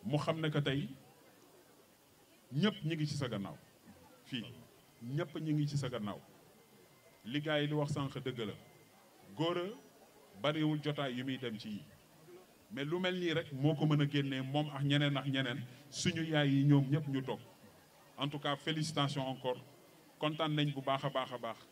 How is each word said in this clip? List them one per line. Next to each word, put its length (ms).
mu 140
xam 220
ne 100
que 80
tey 300
ñëpp 320
ñi 120
ngi 100
ci 100
sa 120
gannaaw. 280
Fii, 200
ñëpp 380
ñi 120
ngi 160
ci 80
sa 140
gannaaw. 300
Li 160
gars 180
yi 80
di 60
wax 180
sànq 320
dëgg 220
la. 80
Góor 220
a 80
bariwul 420
jotaay 300
yu 120
muy 120
dem 220
ci 100
yi. 140
Mais 120
lu 140
mel 200
nii 160
rek 180
moo 220
ko 120
mën 160
a 40
génnee 340
moom 340
ak 80
ñeneen 340
ak 100
ñeneen, 340
suñu 340
yaay 240
yi 160
ñoom 260
ñëpp 180
ñu 140
toog. 180
En 120
tout 100
cas, 180
félicitations 720
encore. 300
Kontaan 360
nañ 180
bu 80
baax 240
a 60
baax 220
a 60
baax. 180